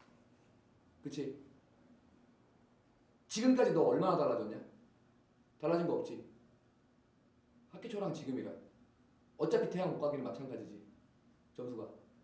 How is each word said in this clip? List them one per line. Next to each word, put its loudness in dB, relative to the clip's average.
그치? -8
지금까지 4
너 6
얼마나 4
달라졌냐? 0
달라진 2
거 0
없지? -6
학기 -14
초랑 -4
지금이랑. -6
어차피 2
대학 -2
못 -6
가기는 -2
마찬가지지. -10
점수가. -8